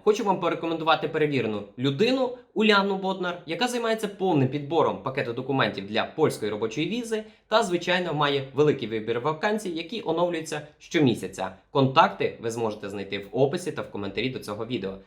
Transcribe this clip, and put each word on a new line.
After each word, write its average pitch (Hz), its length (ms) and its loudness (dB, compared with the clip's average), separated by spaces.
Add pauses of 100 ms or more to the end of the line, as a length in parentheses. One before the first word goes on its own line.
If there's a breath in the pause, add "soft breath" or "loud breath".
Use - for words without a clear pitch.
хочу 214 200 4
вам 190 160 2
порекомендувати 160 680 0
перевірену 135 560 0 (140)
людину 226 600 2 (160 loud breath)
Уляну 202 440 4
Боднар, 185 480 -4
яка 170 220 -2
займається 226 400 -2
повним 170 400 2
підбором 135 560 0
пакету 127 300 -4
документів 117 540 -2
для 107 160 0
польської 110 480 0
робочої 113 380 -2
візи 220 340 -4 (240 loud breath)
та, 220 160 4
звичайно, 175 500 0
має 143 400 0
великий 120 340 4
вибір 113 320 -2
вакансій, 151 500 -2
які 170 360 -6
оновлюються 160 560 0 (180)
щомісяця. 95 760 0 (160)
Контакти 143 680 4
ви 113 100 -4
зможете 107 380 -4
знайти 101 300 -6
в - 120 -12
описі 139 400 2
та 110 100 -6
в - 100 -10
коментарі 101 380 -4
до 117 100 -8
цього 107 260 -8
відео. 98 280 -4 (140 loud breath)